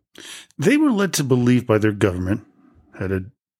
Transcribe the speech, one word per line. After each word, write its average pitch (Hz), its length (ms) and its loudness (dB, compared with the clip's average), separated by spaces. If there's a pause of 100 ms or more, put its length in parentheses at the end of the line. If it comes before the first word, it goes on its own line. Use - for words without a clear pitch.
(560)
They 190 200 2
were 302 160 2
led 196 220 -2
to 156 100 -2
believe 123 420 2
by 107 120 2
their 107 120 2
government, 95 560 -2 (520)
headed 95 340 -6 (280)